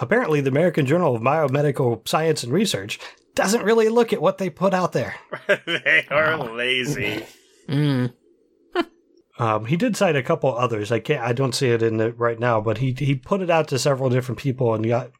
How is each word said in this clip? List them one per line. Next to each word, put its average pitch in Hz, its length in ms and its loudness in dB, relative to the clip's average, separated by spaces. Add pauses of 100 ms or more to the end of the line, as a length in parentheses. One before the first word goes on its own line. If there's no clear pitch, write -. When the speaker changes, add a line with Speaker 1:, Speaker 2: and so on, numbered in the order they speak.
Speaker 1:
apparently 156 400 0
the 135 100 0
American 151 360 2
Journal 151 300 2
of 110 60 -4
Biomedical 139 840 0
Science 156 380 0
and 120 80 -6
Research 160 480 -2 (340)
doesn't 208 300 0
really 220 240 2
look 233 240 2
at 165 100 -2
what 190 160 2
they 190 100 -4
put 185 260 2
out 180 180 0
there. - 240 -2 (320)
Speaker 2:
<laughs> - 180 0
They 156 440 2
are 156 280 2
Speaker 3:
Wow. 117 160 -8
Speaker 2:
lazy. 120 720 -2 (420)
Speaker 3:
Mm. 139 440 0 (1200)
Speaker 1:
Um, 110 280 0
he 135 120 0
did 214 200 -2
cite 180 180 2
a 135 80 0
couple 135 340 -2
others. 117 360 -2
I 113 80 0
can't, 147 200 -2
I 120 120 -2
don't 127 240 0
see 131 140 2
it 117 120 2
in 110 180 2
it 113 160 -2
right 117 220 -2
now, 117 220 2
but 110 180 -2
he, 131 180 0
he 139 200 0
put 196 240 -2
it 180 100 -2
out 160 180 2
to 131 120 -2
several 135 280 0
different 123 300 0
people 123 360 0
and 110 120 -2
got 120 340 0